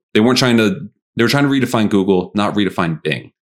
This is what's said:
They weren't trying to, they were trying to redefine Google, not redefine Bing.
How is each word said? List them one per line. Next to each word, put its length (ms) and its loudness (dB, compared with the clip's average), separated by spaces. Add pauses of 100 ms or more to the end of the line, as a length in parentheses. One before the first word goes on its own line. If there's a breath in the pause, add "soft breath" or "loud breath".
(120)
They 80 2
weren't 180 2
trying 200 2
to, 200 0 (380)
they 80 2
were 40 2
trying 160 2
to 60 0
redefine 400 0
Google, 460 0
not 180 -2
redefine 480 -4
Bing. 300 -6 (140)